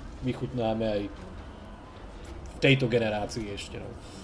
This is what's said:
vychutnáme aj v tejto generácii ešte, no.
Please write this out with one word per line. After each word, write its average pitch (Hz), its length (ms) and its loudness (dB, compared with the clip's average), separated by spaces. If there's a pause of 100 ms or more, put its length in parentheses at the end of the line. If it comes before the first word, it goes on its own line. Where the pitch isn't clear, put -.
(200)
vychutnáme 117 680 2
aj 104 200 2
v - 1500 -12
tejto 135 280 8
generácii 107 680 2
ešte, 101 240 -8
no. 101 120 -8 (360)